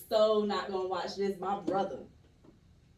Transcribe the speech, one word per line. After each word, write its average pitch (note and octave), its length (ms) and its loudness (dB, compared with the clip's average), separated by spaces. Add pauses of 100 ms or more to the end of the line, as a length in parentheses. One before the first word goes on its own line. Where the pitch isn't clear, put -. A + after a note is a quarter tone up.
so G#3+ 380 4
not G3+ 240 -2
gonna F#3 180 -2
watch F#3 280 -4
this, G3 220 -2
my - 220 -2
brother. F3+ 380 -2 (1000)